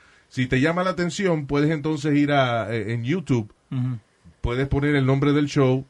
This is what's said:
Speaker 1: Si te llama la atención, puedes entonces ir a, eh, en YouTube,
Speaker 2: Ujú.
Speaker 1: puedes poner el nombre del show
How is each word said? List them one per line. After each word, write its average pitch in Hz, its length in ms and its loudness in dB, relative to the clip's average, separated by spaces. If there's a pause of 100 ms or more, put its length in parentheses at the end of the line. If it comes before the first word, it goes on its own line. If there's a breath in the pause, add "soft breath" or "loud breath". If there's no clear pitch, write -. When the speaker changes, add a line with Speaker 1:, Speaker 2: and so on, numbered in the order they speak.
(300 soft breath)
Speaker 1:
Si 127 180 -4
te 131 120 0
llama 170 240 0
la 185 80 -2
atención, 175 560 -2
puedes 147 240 2
entonces 151 440 -2
ir 143 160 2
a, 117 420 0
eh, 110 200 -4
en 117 100 -4
YouTube, 131 500 -2 (180)
Speaker 2:
Ujú. 127 280 -4 (420)
Speaker 1:
puedes 127 260 -2
poner 147 280 0
el 135 100 2
nombre 139 260 2
del 147 160 2
show 131 420 2